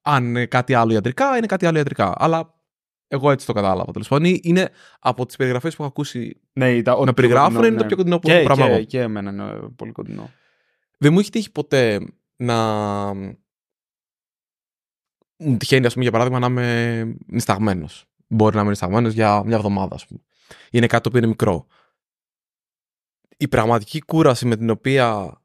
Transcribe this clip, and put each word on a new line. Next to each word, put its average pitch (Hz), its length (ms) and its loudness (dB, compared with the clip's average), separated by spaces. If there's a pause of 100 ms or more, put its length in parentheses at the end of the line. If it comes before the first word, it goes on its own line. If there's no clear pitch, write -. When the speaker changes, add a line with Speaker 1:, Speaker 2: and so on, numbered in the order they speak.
Speaker 1:
Αν 139 240 0
είναι 120 200 -2
κάτι 127 280 -2
άλλο 113 200 4
ιατρικά, 127 440 0
είναι 233 80 -2
κάτι 190 200 -4
άλλο 165 120 0
ιατρικά. 139 400 -2
Αλλά 160 360 -2 (540)
εγώ 139 240 0
έτσι 135 140 -2
το - 80 -4
κατάλαβα, 95 380 -2
τέλος 104 160 -10
πάντων. 170 340 2
Είναι 175 280 2 (300)
από 127 260 -2
τις - 100 -20
περιγραφές 127 400 -2
που - 80 -12
έχω 139 80 -8
ακούσει 127 500 -10 (120)
Speaker 2:
Ναι, 127 280 2
τα, 120 120 2
ό,τι 135 120 2
Speaker 1:
να 127 80 4
Speaker 2:
πιο 127 100 2
Speaker 1:
περιγράφουν, 131 320 4
Speaker 2:
κοντινό, 233 120 4
Speaker 1:
είναι 226 100 4
το 220 40 -2
Speaker 2:
ναι. 214 60 0
Speaker 1:
πιο 208 100 -2
κοντινό 175 220 0
Speaker 2:
Και, 170 240 4
Speaker 1:
πράγμα 139 240 4
Speaker 2:
και, 131 60 2
Speaker 1:
εγώ. 110 100 0
Speaker 2:
και 127 160 -6
εμένα 101 320 -6
είναι 104 440 -12
πολύ 113 160 -14
κοντινό. 53 380 -14 (680)
Speaker 1:
Δεν 147 160 4
μου 180 60 6
έχει 208 100 0
τύχει 226 220 -6
ποτέ 123 480 0 (360)
να, 120 220 -2 (2750)
μου 143 200 0
τυχαίνει, 131 280 0
ας 117 80 2
πούμε, 127 100 -2
για 123 80 2
παράδειγμα, 123 280 0
να 123 80 0
είμαι 117 680 -2 (120)
νησταγμένος. 98 800 -4 (220)
Μπορεί 107 280 2
να 107 60 2
είμαι 104 80 0
νησταγμένος 107 440 -2
για 104 320 2
μια 113 100 0
εβδομάδα, 101 400 -2
ας - 120 -18
πούμε. - 120 -20 (520)
Είναι 120 160 2
κάτι 113 160 0
το - 60 -4
οποίο 123 100 2
είναι 117 100 2
μικρό. 104 360 -2 (1700)
Η 143 100 -2
πραγματική 117 540 0
κούραση 147 440 2
με 117 120 2
την 113 120 -2
οποία 113 600 0 (140)